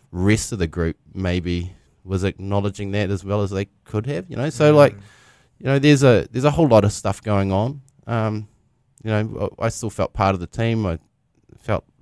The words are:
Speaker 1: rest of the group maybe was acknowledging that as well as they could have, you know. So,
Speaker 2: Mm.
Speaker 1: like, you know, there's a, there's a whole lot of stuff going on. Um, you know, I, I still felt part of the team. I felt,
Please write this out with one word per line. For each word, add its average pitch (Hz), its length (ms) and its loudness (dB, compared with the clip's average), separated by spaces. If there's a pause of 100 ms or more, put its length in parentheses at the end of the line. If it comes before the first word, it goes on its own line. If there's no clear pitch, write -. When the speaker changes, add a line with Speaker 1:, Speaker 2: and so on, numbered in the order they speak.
(120)
Speaker 1:
rest 95 400 0
of 110 80 -8
the 87 80 0
group 82 280 -4 (180)
maybe 90 600 -4 (300)
was 92 200 -4
acknowledging 98 680 -4
that 101 180 -2
as 98 160 -4
well 101 160 -2
as 98 80 -2
they 101 160 -4 (180)
could 107 220 -6
have, 165 240 -8
you 135 60 -10
know. 139 160 -4
So, 151 200 4
Speaker 2:
Mm. 151 40 8
Speaker 1:
like, 139 180 6 (640)
you - 80 -12
know, 139 140 2
there's 139 240 6
a, 120 280 4
there's 127 140 -2
a 147 60 4
whole 151 160 2
lot 110 180 6
of 101 80 2
stuff - 300 -6
going 98 280 0
on. 123 300 -2 (240)
Um, 110 420 -4 (560)
you 110 80 -6
know, 107 380 -2 (100)
I, - 60 -4
I 117 40 0
still 113 200 -8
felt - 240 -4
part 98 220 2
of 90 40 -6
the 87 80 -8
team. 113 380 -2
I 82 140 -4 (600)
felt, - 240 -6 (180)